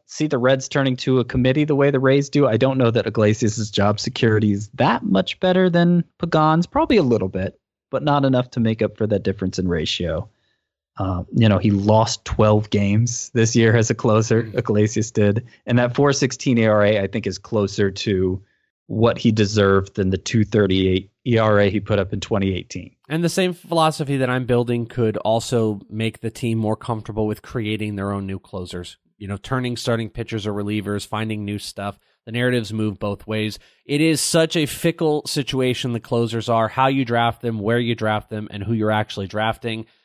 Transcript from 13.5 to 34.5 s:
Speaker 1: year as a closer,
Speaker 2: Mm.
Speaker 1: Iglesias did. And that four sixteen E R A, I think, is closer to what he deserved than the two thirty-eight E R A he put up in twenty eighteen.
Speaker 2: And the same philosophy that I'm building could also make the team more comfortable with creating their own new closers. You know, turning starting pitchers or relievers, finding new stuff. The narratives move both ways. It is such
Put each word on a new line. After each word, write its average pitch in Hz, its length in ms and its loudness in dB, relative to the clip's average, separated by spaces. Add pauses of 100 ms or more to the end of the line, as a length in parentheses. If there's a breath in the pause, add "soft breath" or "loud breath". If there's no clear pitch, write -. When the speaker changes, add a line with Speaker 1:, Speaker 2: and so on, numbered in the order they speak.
Speaker 1:
year 113 200 6
as 110 140 2
a 113 60 -2
closer, 110 480 2
Speaker 2:
Mm. 107 140 -10
Speaker 1:
Iglesias 107 520 0
did. 104 340 2 (220 loud breath)
And 120 140 2
that 120 160 0
four 143 160 4
sixteen 135 440 0
E 113 100 4
R 107 180 4
A, 104 160 4
I 98 80 -2
think, 101 180 -6
is 92 100 -4
closer 101 540 -2
to 92 500 -2 (460)
what 110 320 0
he 120 140 2
deserved 101 640 2
than 95 140 0
the 95 80 0
two 110 260 0
thirty-eight 95 680 0 (160)
E 120 120 2
R 107 200 4
A 101 100 4
he 98 120 -2
put 101 180 -2
up 95 140 -4
in 104 80 -6
twenty 95 340 -2
eighteen. 90 400 -12 (140)
Speaker 2:
And 165 160 -2
the 170 40 2
same 180 260 -2
philosophy 156 640 -2
that 127 120 0
I'm 127 160 -2
building 120 400 0
could 110 320 -2
also 110 640 0 (100)
make 110 300 -6
the 113 100 -8
team 113 280 -4
more 107 180 0
comfortable 107 500 -6
with 107 160 -4
creating 107 540 -6
their 98 160 -4
own 101 140 -6
new 95 120 -8
closers. 90 580 -12 (220)
You 104 80 -14
know, 98 100 -6
turning 123 400 -4
starting 113 340 -2
pitchers 107 360 -8
or 107 60 -4
relievers, 104 540 -4
finding 107 380 -6
new 101 140 -6
stuff. 101 400 -10 (260)
The 113 80 -14
narratives 120 400 0
move 107 280 -4
both 101 260 -6
ways. 107 320 -4 (260 soft breath)
It 143 160 -2
is 160 200 2
such 160 360 0